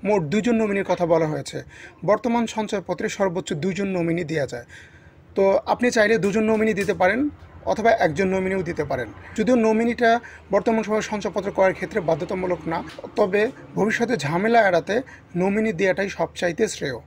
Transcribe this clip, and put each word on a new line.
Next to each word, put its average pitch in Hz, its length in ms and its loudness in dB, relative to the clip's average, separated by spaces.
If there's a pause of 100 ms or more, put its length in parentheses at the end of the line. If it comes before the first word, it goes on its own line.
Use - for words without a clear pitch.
মোট 202 180 2
দুইজন 202 340 0
নমিনির 202 280 0
কথা 180 220 0
বলা 165 220 4
হয়েছে। 143 360 -8 (420)
বর্তমান 226 420 2
সঞ্চয়পত্রে 208 600 -4
সর্বোচ্চ 190 440 -2
দুইজন 190 340 -2
নমিনি 175 360 -2
দেয়া 147 240 -2
যায়। 120 180 -10 (720)
তো 196 300 4
আপনি 240 260 2
চাইলে 220 260 4
দুজন 202 260 2
নমিনি 220 300 2
দিতে 196 200 -2
পারেন 202 360 2 (360)
অথবা 208 260 2
একজন 185 360 2
নমিনিও 190 340 0
দিতে 160 220 -6
পারেন। 127 240 -4 (280)
যদিও 220 200 2
নমিনিটা 226 640 2 (320)
বর্তমান 220 320 2
সময়ে 214 180 0
সঞ্চয়পত্র 202 500 -4
ক্রয়ের 190 220 4
ক্ষেত্রে - 280 -4
বাধ্যতামূলক 170 680 -2
না, 165 160 -4 (320)
তবে 208 360 2 (240)
ভবিষ্যতে 220 420 0
ঝামেলা 202 500 2
এড়াতে 190 340 0 (340)
নমিনি 196 380 0
দেওয়াটাই 190 360 0
সবচাইতে 175 580 -2
শ্রেয়। 131 400 -6